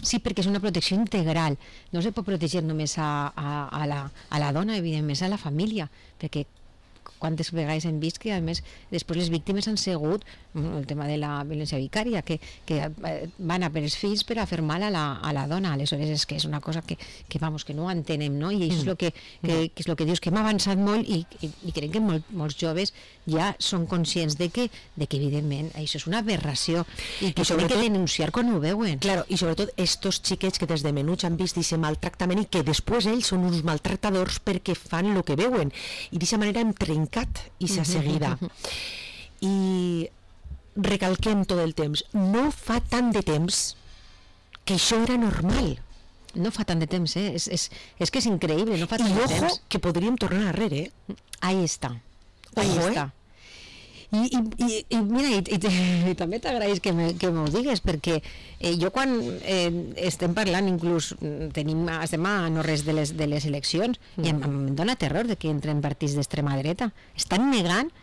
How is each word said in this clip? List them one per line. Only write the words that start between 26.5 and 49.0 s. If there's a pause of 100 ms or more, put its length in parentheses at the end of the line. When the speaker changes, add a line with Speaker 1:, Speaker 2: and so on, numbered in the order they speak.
Speaker 1:
i
que
Speaker 2:
I
Speaker 1:
tenen
que
Speaker 2:
sobretot
Speaker 1:
denunciar
quan
ho
veuen.
Speaker 2:
Claro,
i
sobretot
estos
xiquets
que
des
de
menuts
han
vist
eixe
maltractament
i
que
després
ells
són
uns
maltractadors
perquè
fan
lo
que
veuen. (400)
I
d'eixa
manera
hem
trencat (500)
eixa
Speaker 1:
Mhm,
Speaker 2:
seguida.
Speaker 1:
mhm. (920)
Speaker 2:
I (640)
recalquem
tot
el
temps, (100)
no
fa
tant
de
temps (920)
que
això
era
normal. (580)
Speaker 1:
No
fa
tant
de
temps,
eh?
És,
és, (320)
és
que
és
increïble,
no
fa
Speaker 2:
I